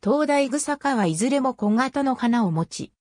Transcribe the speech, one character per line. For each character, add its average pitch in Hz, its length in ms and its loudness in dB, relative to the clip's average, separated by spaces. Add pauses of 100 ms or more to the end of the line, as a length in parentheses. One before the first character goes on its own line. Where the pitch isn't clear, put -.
東 285 220 2
大 285 240 2
グ 277 100 -2
サ 285 180 -4
科 277 180 -2
は 208 100 2
い 160 100 0
ず 214 140 0
れ 277 120 0
も 262 120 -2
小 208 160 -2
型 262 320 0
の 262 140 0
花 233 320 0
を 170 40 0
持 165 140 -2
ち - 360 -14